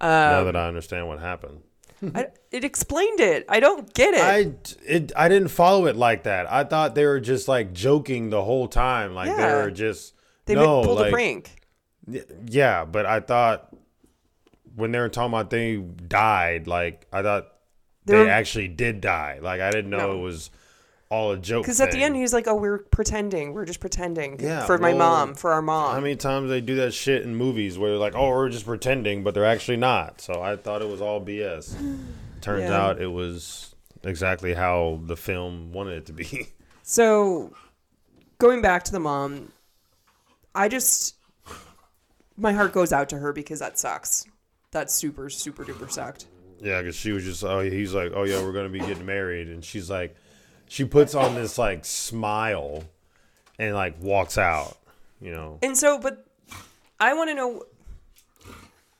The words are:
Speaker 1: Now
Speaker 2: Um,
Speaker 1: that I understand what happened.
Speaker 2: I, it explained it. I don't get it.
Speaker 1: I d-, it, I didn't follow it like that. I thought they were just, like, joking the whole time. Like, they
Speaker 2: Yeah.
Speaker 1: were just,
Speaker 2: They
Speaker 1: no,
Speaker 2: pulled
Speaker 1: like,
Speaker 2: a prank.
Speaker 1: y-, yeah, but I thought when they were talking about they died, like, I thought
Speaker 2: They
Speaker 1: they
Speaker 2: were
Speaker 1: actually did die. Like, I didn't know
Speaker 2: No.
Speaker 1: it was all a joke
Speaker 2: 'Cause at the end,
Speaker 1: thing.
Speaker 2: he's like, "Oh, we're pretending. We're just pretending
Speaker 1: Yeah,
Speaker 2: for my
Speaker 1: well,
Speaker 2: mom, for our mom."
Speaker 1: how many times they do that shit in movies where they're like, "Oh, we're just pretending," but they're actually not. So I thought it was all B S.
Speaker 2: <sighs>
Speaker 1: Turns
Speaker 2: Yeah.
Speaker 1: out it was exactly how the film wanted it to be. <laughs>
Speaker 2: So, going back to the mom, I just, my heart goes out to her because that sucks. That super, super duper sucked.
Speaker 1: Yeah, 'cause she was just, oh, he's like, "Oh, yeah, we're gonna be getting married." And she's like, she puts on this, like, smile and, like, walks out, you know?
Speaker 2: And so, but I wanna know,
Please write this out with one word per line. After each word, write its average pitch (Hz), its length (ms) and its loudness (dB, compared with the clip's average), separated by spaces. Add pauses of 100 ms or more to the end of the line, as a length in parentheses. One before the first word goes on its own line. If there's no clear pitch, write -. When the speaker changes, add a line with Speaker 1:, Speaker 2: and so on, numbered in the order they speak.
Speaker 1:
Now 156 380 6
Speaker 2:
Um, 92 60 2
Speaker 1:
that 90 100 0
I 85 120 0
understand 85 400 -8
what 76 120 -10
happened. 78 420 -10 (540)
Speaker 2:
I, 247 120 -4 (240)
it 247 140 -4
explained 370 560 0
it. 170 260 4
I 220 140 4
don't 294 320 4
get 320 200 4
it. 262 60 6
Speaker 1:
I 202 240 6
d-, - 320 -6 (100)
it, 151 300 0
I 165 140 6
didn't 196 180 6
follow 180 380 6
it 123 100 2
like 117 280 4
that. 92 280 0
I 139 140 2
thought 156 300 0
they 147 100 6
were 139 160 4
just, 120 260 0
like, 117 240 2
joking 123 580 2
the 104 140 2
whole 123 240 2
time. 120 480 2
Like, 92 180 -2
they - 80 0
Speaker 2:
Yeah. 104 220 2
Speaker 1:
were 101 80 -4
just, 104 420 -6 (320)
Speaker 2:
They 139 100 0
Speaker 1:
no, 143 280 6
Speaker 2:
pulled 101 160 4
Speaker 1:
like, 104 80 4
Speaker 2:
a - 60 4
prank. 175 380 -2 (540)
Speaker 1:
y-, 123 180 -8 (240)
yeah, 113 360 2
but 95 220 -2
I 107 160 2
thought 117 520 2 (1040)
when 113 160 -4
they 120 80 0
were 120 80 0
talking 120 260 -2
about 110 160 0
they 113 280 0
died, 87 880 2
like, 87 460 -2
I 98 80 0
thought 101 260 0 (580)
Speaker 2:
They 202 120 8
Speaker 1:
they 220 80 10
Speaker 2:
were - 40 4
Speaker 1:
actually 107 380 0
did 104 320 -4
die. 78 420 -2
Like, 92 200 -4
I 98 100 0
didn't 104 200 -2
know 101 80 -2 (120)
Speaker 2:
No. 95 60 -4
Speaker 1:
it 90 40 -6
was 87 280 -8 (600)
all 110 240 0
a 92 40 -2
joke 104 260 -2
Speaker 2:
'Cause 247 160 -2
at 269 120 4
the 262 100 -2
end, 285 140 0
Speaker 1:
thing. 262 60 -2
Speaker 2:
he's 247 120 0
like, 233 140 0
"Oh, 220 80 2
we're 202 240 0
pretending. 202 760 -4
We're 202 120 -8
just 170 140 -12
pretending 156 600 -6
Speaker 1:
Yeah, 147 260 -4
Speaker 2:
for 180 140 4
my 175 160 2
Speaker 1:
well, - 20 2 (300)
Speaker 2:
mom, 139 80 -14
for 170 180 -2
our 156 80 2
mom." 156 320 0
Speaker 1:
how 135 60 -2
many 143 160 -2
times 135 340 -2
they 127 100 0
do 123 180 -4
that 127 140 0
shit 135 300 0
in 117 140 -6
movies 110 420 -2
where 104 140 0
they're 104 80 0
like, 104 160 0
"Oh, 135 140 2
we're 131 200 2
just 113 160 -8
pretending," 110 580 -2
but 101 120 0
they're 104 100 4
actually 113 320 2
not. 117 440 0
So 87 200 -6
I 101 140 -4
thought 104 260 -6
it 107 80 -4
was 98 120 -8
all 104 180 -2
B 101 240 -6
S. 85 320 -8 (320)
Speaker 2:
<sighs> - 340 -16
Speaker 1:
Turns 101 220 -2
Speaker 2:
Yeah. 98 180 2
Speaker 1:
out 95 180 0
it 90 120 -4
was 87 640 -10 (280)
exactly 92 520 -2
how 85 500 0
the 82 100 -6
film 87 560 -8
wanted 92 280 -8
it 76 80 -16
to 80 60 -16
be. 123 340 -10 (200)
<laughs> - 140 -20
Speaker 2:
So, 208 720 2 (840)
going 240 240 6
back 180 220 2
to - 60 -6
the 196 80 -4
mom, 143 520 -4 (1040)
I 196 120 4
just, - 480 0 (1200)
my 208 160 2
heart 202 200 4
goes 180 180 4
out 139 180 2
to 143 100 -8
her 143 140 -4
because 147 260 -10
that - 180 -8
sucks. - 480 -4 (460)
That 147 180 -4
super, 143 400 -4
super - 340 -10
duper 139 280 -14
sucked. - 340 -10 (340)
Speaker 1:
Yeah, 95 220 -2
'cause 87 140 -8
she 107 160 -4
was 98 120 -2
just, 92 200 -8
oh, 95 160 -2
he's 95 340 -2
like, 87 220 -2
"Oh, 101 80 0
yeah, 98 180 0
we're 95 120 -4
gonna 98 160 -4
be 95 100 -8
getting 92 260 -6
married." 92 420 -4
And 85 160 -14
she's 92 280 -10
like, 90 240 -6 (540)
she 139 160 -4
puts 147 280 6
on 131 220 2
this, 113 240 -6
like, 98 260 -2
smile 104 1000 -4 (760)
and, 107 160 -2
like, 87 260 -4
walks 98 380 0
out, 80 380 0 (440)
you 90 100 -16
know? 78 300 -14
Speaker 2:
And 262 160 -2
so, 285 220 4
but 262 260 -8 (760)
I 247 140 4
wanna 311 220 -2
know, 247 280 -6 (1400)